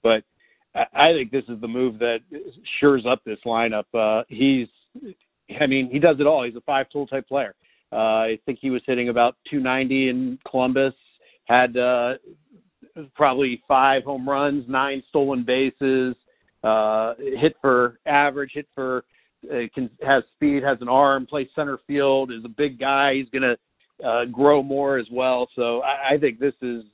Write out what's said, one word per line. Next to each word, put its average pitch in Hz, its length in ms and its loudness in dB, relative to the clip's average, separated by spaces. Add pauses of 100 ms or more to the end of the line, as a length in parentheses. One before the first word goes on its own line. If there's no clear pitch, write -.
But 113 220 2 (520)
I, 190 180 0
I 151 180 4
think 135 180 -2
this 131 200 -4
is 117 100 -10
the 117 80 -10
move 120 320 -2
that 117 200 -2 (600)
shores 139 260 4
up 123 200 0
this 107 200 -10
lineup. 113 380 -2 (100)
Uh, 110 360 0
he's, 127 400 0 (880)
I 151 80 2
mean, 131 240 0
he 139 80 -2
does 147 220 4
it 143 40 2
all. 147 180 4
He's 120 120 -8
a 120 60 -16
five-tool 139 460 -4
type 135 200 -8
player. 131 260 -4 (380)
Uh, - 40 -10
I 110 500 0
think 123 160 -6
he 135 80 -4
was 123 160 -2
hitting 123 240 -2
about 120 260 2 (140)
two 147 100 -4
ninety 131 500 0
in 127 300 -4 (100)
Columbus, 131 440 0 (520)
had, 123 300 4
uh, 123 380 0 (1000)
probably 131 540 2
five 135 360 4
home 135 240 -6
runs, 139 400 -2
nine 135 420 -2
stolen 135 340 0
bases, 131 720 0 (480)
uh, 110 500 0 (240)
hit 156 240 2
for 123 460 2
average, 143 460 0
hit 147 200 -10
for, 127 320 -6 (480)
uh, 120 200 -4
can, 127 140 -6 (140)
has 135 220 2 (120)
speed, 143 280 0
has 135 180 0
an 123 80 -10
arm, 135 380 4
plays 147 280 -6
center 143 300 -4
field, 135 460 0
is 113 120 -12
a 117 60 -14
big 135 300 -4
guy. 139 340 2
He's 135 160 -4
gonna, 131 260 0 (480)
uh, 123 220 0
grow 135 380 4
more 139 340 -2
as 117 140 -4
well. 127 440 0
So 120 260 -2
I, 139 320 -2
I 151 40 2
think 127 220 0
this 135 240 -2
is 120 200 -6 (100)